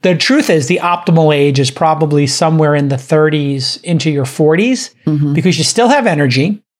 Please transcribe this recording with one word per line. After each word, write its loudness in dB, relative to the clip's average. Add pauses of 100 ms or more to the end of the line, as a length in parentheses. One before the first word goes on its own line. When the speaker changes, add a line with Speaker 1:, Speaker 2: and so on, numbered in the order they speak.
Speaker 1:
the 2
truth 0
is, 0
the 0
optimal 0
age 2
is 0
probably 0
somewhere 0
in 0
the -2
thirties 0
into -2
your -2
forties, 0 (120)
Speaker 2:
Mm-hmm. 0
Speaker 1:
because 0
you -2
still 0
have 2
energy, -2 (180)